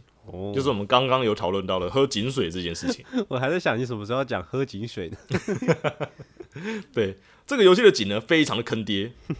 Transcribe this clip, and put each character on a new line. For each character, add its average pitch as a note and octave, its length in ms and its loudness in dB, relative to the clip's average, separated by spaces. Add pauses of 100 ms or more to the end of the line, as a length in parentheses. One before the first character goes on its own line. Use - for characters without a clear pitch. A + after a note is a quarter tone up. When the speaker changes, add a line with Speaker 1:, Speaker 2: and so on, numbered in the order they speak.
(260)
Speaker 1:
哦。 F#2+ 300 -10
Speaker 2:
就 C3+ 40 0
是 C3+ 100 2
我 C3+ 40 2
们 G2+ 140 -4
刚 B2+ 180 6
刚 C3 180 2
有 G#2+ 120 2
讨 F2+ 160 -2
论 F#2+ 160 -2
到 F#2+ 100 0
的 F2+ 100 -2
喝 C3+ 200 2
井 A#2+ 240 -2
水 B2 180 -2
这 F2+ 140 -6
件 E2+ 100 -4
事 - 180 -6
情。 - 140 -8 (120)
Speaker 1:
<laughs> G#3+ 120 -4
我 C3 80 -4
还 C3 140 -2
在 F3+ 80 -2
想 C3+ 180 -2
你 B2+ 80 -4
什 A#2+ 100 -8
么 G#2 80 -8
时 G#2 80 -6
候 B2 60 -2
要 C#3 80 -2
讲 A#2 160 -6
喝 C3 240 -4
井 G2+ 220 -10
水 F#2 220 -8
呢？ - 140 -14
<laughs> - 1700 -6
Speaker 2:
对， G2 240 -2 (300)
这 C#4+ 100 -4
个 A3+ 60 6
游 F#3 100 10
戏 F#3+ 80 4
的 G#3+ 100 10
井 G2+ 160 0
呢， G2+ 140 -2
非 D#3 240 4
常 A2 100 -4
的 A2 60 -2
坑 A2+ 240 -4
爹， G#2 260 -2 (280)